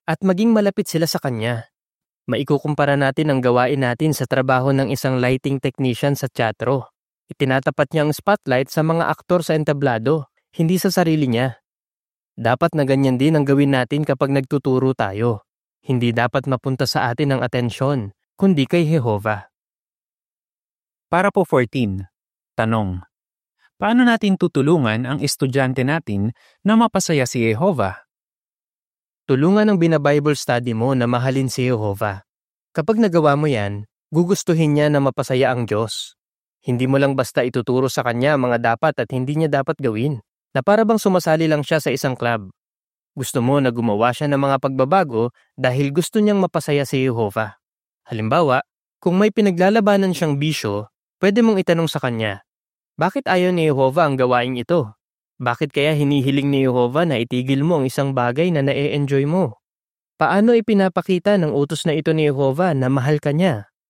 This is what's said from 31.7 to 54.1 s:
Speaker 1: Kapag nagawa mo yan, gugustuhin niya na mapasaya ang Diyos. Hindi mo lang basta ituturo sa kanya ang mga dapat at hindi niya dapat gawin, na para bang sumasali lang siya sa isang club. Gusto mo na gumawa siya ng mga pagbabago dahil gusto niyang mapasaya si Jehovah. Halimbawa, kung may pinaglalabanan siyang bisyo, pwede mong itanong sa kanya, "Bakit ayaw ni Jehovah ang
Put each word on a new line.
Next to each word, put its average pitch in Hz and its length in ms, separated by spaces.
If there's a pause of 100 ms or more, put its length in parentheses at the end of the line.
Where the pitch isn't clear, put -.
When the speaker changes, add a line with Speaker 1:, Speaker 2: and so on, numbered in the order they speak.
Speaker 1:
Kapag 214 320
nagawa 160 320
mo 151 160
yan, 101 320 (320)
gugustuhin 165 600
niya 147 120
na 147 160
mapasaya 131 480
ang 123 160
Diyos. 107 480 (480)
Hindi 123 240
mo 135 80
lang 139 240
basta 127 240
ituturo 127 480
sa 127 140
kanya 127 340
ang 127 80
mga 120 280
dapat 151 200
at - 160
hindi 131 280
niya 160 120
dapat 143 300
gawin, 123 420 (320)
na 131 80
para 214 240
bang 220 140
sumasali 165 500
lang 147 160
siya 156 160
sa 151 80
isang 131 240
club. 117 320 (640)
Gusto 127 320
mo 135 160
na 127 160
gumawa 117 400
siya 147 160
ng 139 80
mga 139 240
pagbabago 131 720 (240)
dahil 131 320
gusto 175 320
niyang 208 160
mapasaya 151 480
si 131 160
Jehovah. 110 560 (480)
Halimbawa, 127 560 (400)
kung 185 160
may 208 160
pinaglalabanan 196 800
siyang 147 240
bisyo, 110 480 (320)
pwede 202 240
mong 214 160
itanong 170 300
sa - 80
kanya, 110 480 (500)
"Bakit 185 300
ayaw 185 240
ni 170 240
Jehovah 135 320
ang 139 100